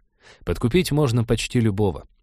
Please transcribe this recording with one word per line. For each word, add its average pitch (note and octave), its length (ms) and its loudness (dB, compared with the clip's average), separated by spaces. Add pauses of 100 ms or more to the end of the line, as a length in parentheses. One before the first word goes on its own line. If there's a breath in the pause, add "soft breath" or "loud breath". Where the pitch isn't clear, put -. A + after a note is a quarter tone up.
(420 soft breath)
Подкупить B2+ 480 0
можно C3 320 2
почти A#2 360 -2
любого. G2+ 480 0 (160)